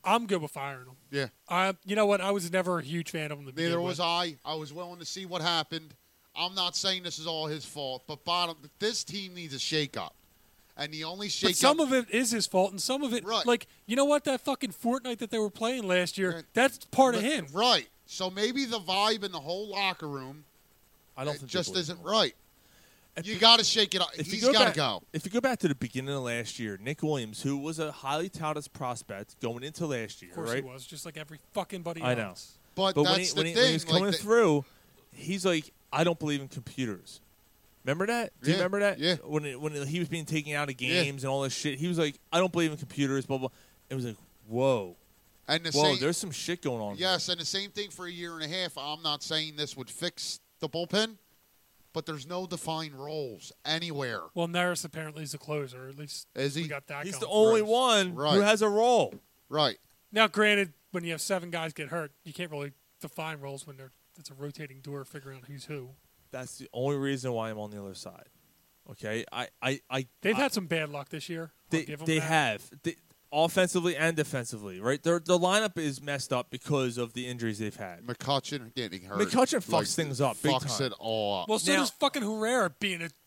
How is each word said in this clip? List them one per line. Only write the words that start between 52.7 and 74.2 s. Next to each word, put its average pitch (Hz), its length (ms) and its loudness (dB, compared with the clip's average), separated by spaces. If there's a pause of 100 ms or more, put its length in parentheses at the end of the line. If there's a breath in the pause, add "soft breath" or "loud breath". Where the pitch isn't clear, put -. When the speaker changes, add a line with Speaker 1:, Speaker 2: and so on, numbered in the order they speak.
Speaker 2:
roles 139 560 -8 (140)
anywhere. 143 560 -2 (140)
Speaker 1:
Well, 170 120 0
Neris 175 380 0
apparently 156 380 -10
is 135 100 -8
the 143 60 -10
closer. 135 500 -6
At 139 80 -16
least - 380 -12
Speaker 2:
Is 139 200 0
he? 165 80 0
Speaker 1:
we 156 60 -4
got 143 180 -8
that 143 180 -8
Speaker 3:
He's 196 100 -6
Speaker 1:
going. - 60 -6
Speaker 3:
the 214 60 -4
only 220 360 8
Speaker 2:
Right. 214 60 0
Speaker 3:
one 220 460 6
Speaker 2:
Right. 151 200 2
Speaker 3:
who 202 60 10
has 208 200 6
a 214 80 4
role. 214 460 6 (340)
Speaker 2:
Right. 143 280 2 (340)
Speaker 1:
Now, 214 160 6
granted, 202 460 4 (180)
when 175 120 -4
you 170 80 -4
have 160 100 -6
seven 175 280 -2
guys 165 240 -4
get 147 160 -8
hurt, 156 220 -4 (120)
you 165 80 -14
can't 170 200 -8
really 143 220 -8 (280)
define 156 400 -8
roles 139 260 -10
when 139 100 -18
they're, 131 140 -18 (260)
it's 151 120 -20
a 147 60 -18
rotating 139 460 -12
door 143 220 -10
figuring 135 360 -16
out 127 80 -20
who's 143 180 -14
who. 135 240 -10 (420)
Speaker 3:
That's 127 260 -10
the 131 140 -16
only 139 260 0
reason 135 360 -2
why 110 160 -2
I'm 107 100 -8
on 104 120 -10
the 104 120 -12
other 98 120 -10
side. - 340 -16 (640)
Okay, 110 420 -6
I, 120 160 -4 (120)
I, 131 280 -2
I 135 180 -2 (140)
Speaker 1:
They've 202 140 2
Speaker 3:
I 233 40 0
Speaker 1:
had 277 140 2
some 185 140 -4
bad 156 220 -2
luck 143 200 -12
this 156 180 -10
year. 165 160 -6
I'll 160 60 -12 (220)
Speaker 3:
They, 160 140 2
Speaker 1:
give 147 160 -10
'em 160 40 -8
Speaker 3:
they 160 140 2
Speaker 1:
that. 151 60 -2
Speaker 3:
have. 143 440 2 (140)
They, 170 120 -4 (380)
offensively 175 640 4
and 160 220 2
defensively, 110 640 -4